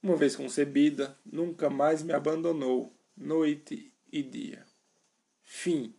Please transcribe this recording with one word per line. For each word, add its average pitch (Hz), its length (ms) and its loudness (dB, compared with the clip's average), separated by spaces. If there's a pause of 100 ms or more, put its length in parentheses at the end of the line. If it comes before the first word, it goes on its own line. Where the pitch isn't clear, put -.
uma 185 140 4
vez 147 200 4
concebida, 139 880 0
nunca 160 460 -2
mais 147 320 2
me 160 120 -4
abandonou, 151 760 0 (240)
noite 151 760 -2 (180)
e 147 120 -4
dia. 123 420 -12 (800)
Fim. 147 560 -4